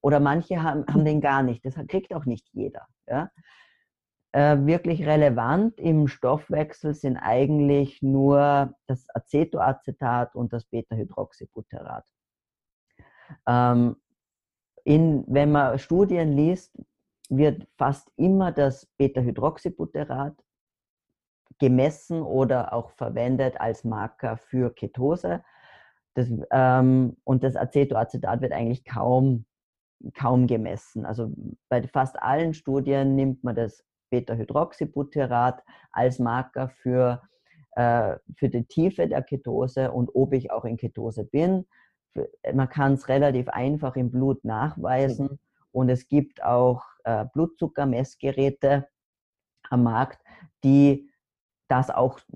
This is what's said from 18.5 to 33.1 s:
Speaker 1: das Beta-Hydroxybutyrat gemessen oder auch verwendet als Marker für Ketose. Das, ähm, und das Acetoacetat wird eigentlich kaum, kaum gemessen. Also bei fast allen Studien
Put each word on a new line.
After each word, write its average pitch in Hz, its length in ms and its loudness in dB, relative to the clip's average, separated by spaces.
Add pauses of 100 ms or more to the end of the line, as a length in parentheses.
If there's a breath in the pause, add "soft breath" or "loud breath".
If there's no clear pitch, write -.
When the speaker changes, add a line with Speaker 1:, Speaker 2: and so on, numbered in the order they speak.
Speaker 1:
das 135 360 0 (100)
Beta-Hydroxybutyrat 139 1400 -4 (1300)
gemessen 143 640 2
oder 127 520 0
auch 117 180 -6
verwendet 123 720 -2
als 113 220 -6
Marker 113 540 -6
für 127 360 -4
Ketose. 175 720 -4 (720 soft breath)
Das, 123 120 0 (240)
ähm, 131 720 4
und 131 200 0
das 135 120 0
Acetoacetat 123 840 -2
wird 127 100 -4
eigentlich 117 320 -4
kaum, 123 600 0 (720)
kaum 127 320 2
gemessen. 110 580 -6
Also 110 260 -8 (380)
bei 127 180 -2
fast - 340 -4
allen 156 320 -2
Studien 139 640 0